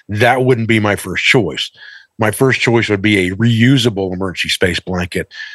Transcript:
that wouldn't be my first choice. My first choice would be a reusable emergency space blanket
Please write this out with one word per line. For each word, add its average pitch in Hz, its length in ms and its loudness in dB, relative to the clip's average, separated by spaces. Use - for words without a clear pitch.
that 123 380 2
wouldn't 123 200 2
be 110 140 2
my 104 160 2
first 90 280 -6
choice. 92 460 0
My 107 120 0
first 131 300 0
choice 117 280 2
would 101 140 0
be 98 260 2
a 95 80 -6
reusable 113 760 2
emergency 90 340 -6
space 90 320 -2
blanket 90 500 -6